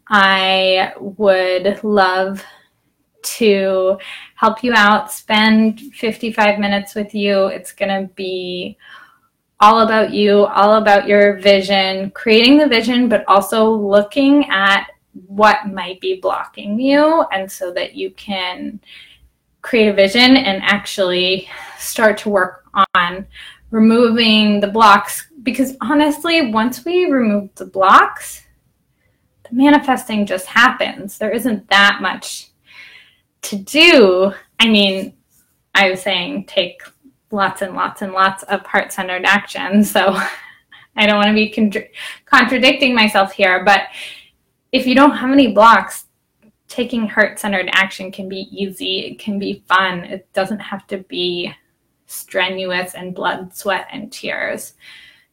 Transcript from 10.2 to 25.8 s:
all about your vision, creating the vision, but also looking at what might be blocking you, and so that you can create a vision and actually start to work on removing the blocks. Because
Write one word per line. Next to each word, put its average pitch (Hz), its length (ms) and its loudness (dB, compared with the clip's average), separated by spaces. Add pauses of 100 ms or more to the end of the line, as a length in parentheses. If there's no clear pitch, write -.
all 208 300 4
about 202 320 2
your 202 320 4
vision, 196 720 0
creating 233 460 4
the 302 100 4
vision, 240 400 0
but 208 200 0
also 220 420 2
looking 220 800 2
at 196 380 0 (400)
what 208 400 2
might 185 340 -10
be 185 180 -4
blocking 208 600 -6
you, 294 520 2
and 190 180 -6
so 180 240 -10
that - 220 -8
you 190 160 -8
can 185 680 -10 (800)
create 220 260 0
a 208 60 0
vision 240 420 4
and 190 280 0
actually 190 840 -2 (320)
start 214 380 0
to - 120 -8
work 185 360 -4 (300)
on 180 300 -2 (460)
removing 220 880 4
the 202 80 0
blocks. 208 600 2 (160)
Because 254 380 -4